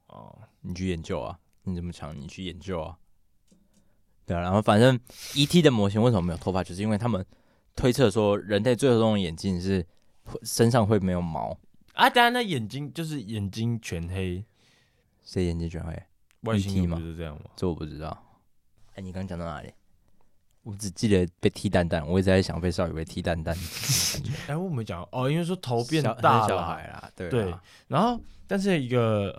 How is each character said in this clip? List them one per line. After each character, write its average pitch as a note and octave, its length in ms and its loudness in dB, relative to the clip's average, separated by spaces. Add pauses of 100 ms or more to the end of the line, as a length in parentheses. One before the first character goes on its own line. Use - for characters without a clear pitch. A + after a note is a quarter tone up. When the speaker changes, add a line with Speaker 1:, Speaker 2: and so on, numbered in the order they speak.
Speaker 1:
哦。 G#1+ 280 -20 (260)
Speaker 2:
你 F#2 120 -8
去 F#2 160 -4
研 E2 120 -2
究 D#2+ 200 -6
啊， A1+ 160 -10 (260)
你 F#2 120 -6
这 F2 80 -6
么 F2 80 -6
强， D2+ 280 -12
你 C#2 60 -12
去 F#2+ 180 -14
研 F2 160 -10
究 F2 220 -6
啊。 E2 160 -10 (1300)
对 F2+ 100 -4
啊， E2+ 60 -2
然 F2 100 -2
后 G2+ 80 4
反 G#2+ 200 4
正 B2 200 8 (360)
E C#3+ 100 4
T F3 160 6
的 D3+ 80 10
模 G#2+ 180 4
型 G#2 140 2
为 B2 80 6
什 A#2 60 4
么 F2+ 60 2
没 E2+ 120 0
有 E2 40 -8
头 - 140 -4
发， F#2 120 0
就 F2 100 -12
是 F2+ 80 -6
因 G#2+ 80 -2
为 G#2+ 80 0
他 A2 100 -2
们 F#2+ 160 -2 (520)
推 B2+ 180 2
测 B2+ 160 6
说 G#2 280 4
人 G2+ 260 0
类 B2 120 4
最 C3+ 140 4
终 A2 240 6
的 G#2 60 2
眼 E2+ 140 -2
镜 F2 280 -2
是 F#2 240 0 (380)
会， - 200 -12
身 - 260 4
上 A#2 160 4
会 G#2+ 140 4
没 F#2 120 0
有 F2 100 0
毛。 D2+ 340 -4 (380)
Speaker 1:
啊， B3 160 6
等 B3 120 4
下， A#3+ 80 6
那 B3 120 -2
眼 D3 260 -2
睛， C#3 240 -8
就 E3 120 -8
是 D3+ 180 -6
眼 G2+ 280 -4
睛 A2+ 300 -2
全 E2+ 300 -8
黑。 F#2 340 -4 (800)
Speaker 2:
谁 F#2 220 -2
眼 E2+ 120 0
睛 E2 120 -4
全 E2 160 -8
黑？ E2 60 -8 (500)
Speaker 1:
外 A2 160 0
星 G2 160 0
人 F#2+ 100 2
Speaker 2:
E - 20 2
T - 20 0
吗？ E2 100 -2
Speaker 1:
不 E2 60 -6
是 E2 120 -10
这 E2+ 80 -8
样 D2+ 120 -10
吗？ - 80 -16 (120)
Speaker 2:
这 G2 120 -2
我 F2 60 0
不 D#2+ 120 -8
知 D2 140 -12
道。 - 420 -14 (540)
哎， G2+ 60 -14
你 F#2+ 100 -12
刚 F#2 140 -8
讲 F#2 120 -8
到 E2+ 80 -8
哪 D#2+ 160 -10
里？ C2 100 -16 (920)
我 G#2 120 -12
只 G2+ 140 -8
记 A2+ 180 -2
得 F#2 200 4 (120)
被 - 80 2
踢 - 220 -2
蛋 F2+ 180 2
蛋， D#2+ 200 -2
我 F2+ 120 2
一 F#2+ 40 4
直 - 20 0
在 F#2+ 160 6
想 E2+ 180 -2
被 F2 120 0
少 F2 180 -2
宇 - 20 -8
被 D#2+ 140 -6
踢 - 160 -10
蛋 E2 200 -2
蛋。 E2 140 -4 (420)
Speaker 1:
<laughs> - 500 -4
哎， C#3+ 100 -4
我 F#3 100 -4
没 C3 160 -4
讲， F2 280 -10
哦， B2+ 180 -2
因 D#3 80 0
为 F3 60 0
说 F3 140 -4
头 A#2+ 260 -2
变 D3+ 200 0
大 A#2+ 380 4
了。 G#2+ 60 4
Speaker 2:
小， - 0 -
小 F#2 180 0
孩 E2 220 -8
啦， - 280 -16
对 F#2 120 -8
啊。 - 20 -6
Speaker 1:
对， G2 260 0 (320)
然 C#3 140 0
后， A#3 180 0 (280)
但 G3 120 -2
是 F#3+ 220 2
一 B2 80 -4
个 A2 500 2